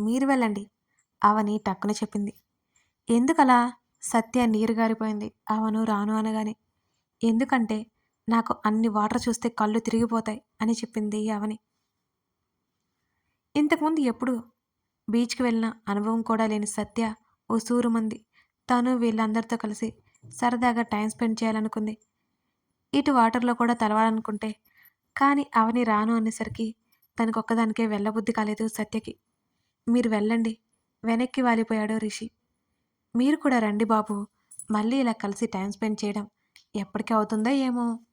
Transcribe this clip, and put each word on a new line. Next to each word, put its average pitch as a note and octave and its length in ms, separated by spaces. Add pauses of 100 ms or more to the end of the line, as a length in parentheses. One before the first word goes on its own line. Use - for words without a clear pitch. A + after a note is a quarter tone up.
మీరు A#3+ 260
వెళ్ళండి," A3 440 (520)
అవని G#3+ 440
టక్కున G3+ 240
చెప్పింది. G#3 420 (760)
"ఎందుకలా?" B3 640 (300)
సత్య A#3 440
నీరు A3 260
గారిపోయింది A3 600 (180)
అవను A3 340
రాను G#3+ 320
అనగానే. A3 400 (640)
"ఎందుకంటే A3+ 640 (420)
నాకు A3+ 280 (100)
అన్ని A3 220
వాటర్ G#3+ 400
చూస్తే A#3 200
కళ్ళు G#3+ 300
తిరిగిపోతాయి" A3+ 640 (180)
అని A3 120
చెప్పింది G#3+ 580
అవని. G#3+ 280 (2000)
ఇంతకుముందు D#4 440
ఎప్పుడు B3 420 (640)
బీచ్కి A#3 340
వెళ్ళిన A3+ 300 (160)
అనుభవం G#3+ 340
కూడా A3+ 240
లేని G#3+ 200
సత్య A3 480 (360)
ఉసూరుమంది. A3+ 760 (420)
తను B3 280
వీళ్ళందరితో A3+ 600
కలిసి A3 380 (360)
సరదాగా A#3+ 520
టైమ్ A3 280
స్పెండ్ A3 320
చేయాలనుకుంది. A3 560 (960)
ఇటు C#4 180
వాటర్లో A#3+ 420
కూడా A#3+ 200
తలవాలనుకుంటే, A3 760 (680)
కానీ C#4 300 (100)
అవని A#3 280
రాను A3 320
అనేసరికి A3 580 (440)
తనకొక్కదానికే A3+ 680
వెళ్ళబుద్ధి G#3+ 460
కాలేదు A3 360
సత్యకి. - 500 (720)
"మీరు A#3 200
వెళ్ళండి," A3 500 (460)
వెనక్కి A#3+ 380
వాలిపోయాడు A3 520
రిషి. G#3+ 360 (880)
"మీరు C4+ 200
కూడా C4 220
రండి G#3+ 260
బాబు, G#3+ 420 (440)
మళ్ళీ A3 300
ఇలా A#3+ 120
కలిసి G#3+ 340
టైమ్ G3+ 260
స్పెండ్ G#3+ 320
చేయడం G#3 260 (460)
ఎప్పటికీ G#3+ 380
అవుతుందో G#3+ 360
ఏమో," A#3+ 480 (140)